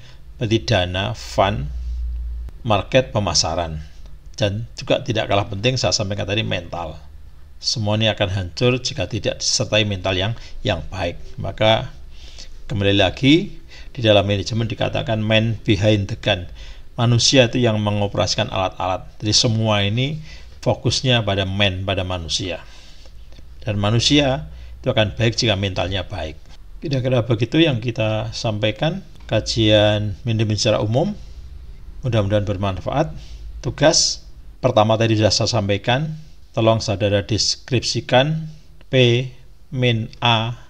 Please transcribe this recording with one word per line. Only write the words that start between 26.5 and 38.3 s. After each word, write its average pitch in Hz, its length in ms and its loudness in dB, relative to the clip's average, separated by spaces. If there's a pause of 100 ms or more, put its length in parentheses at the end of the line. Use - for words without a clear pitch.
Kira-kira 127 480 0
begitu 120 320 2
yang 143 240 4
kita 110 480 -2
sampaikan, 110 720 -2 (240)
kajian 107 960 4
manajemen 110 320 2
secara - 240 2
umum. 127 320 2 (960)
Mudah-mudahan 104 400 2
bermanfaat. 101 640 -2 (480)
Tugas - 640 2 (400)
pertama 110 320 6
tadi 110 240 4
sudah 104 120 6
saya - 200 0
sampaikan, 120 640 0 (400)
tolong 113 240 4
saudara 101 480 2
deskripsikan 131 1200 0 (400)